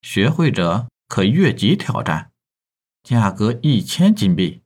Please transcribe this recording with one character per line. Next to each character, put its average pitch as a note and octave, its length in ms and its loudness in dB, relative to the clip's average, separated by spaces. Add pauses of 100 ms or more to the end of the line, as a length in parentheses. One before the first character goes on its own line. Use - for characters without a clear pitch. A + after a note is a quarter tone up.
学 - 260 0
会 D#3 240 2
者 F2+ 380 -2 (180)
可 - 160 -2
越 C#3+ 300 2
级 A#2+ 220 0
挑 - 260 -6
战， D#2+ 300 -6 (720)
价 A2+ 260 0
格 G#2+ 320 -2
一 B2 220 2
千 G3+ 320 2
金 G3+ 200 0
币。 E2+ 300 -4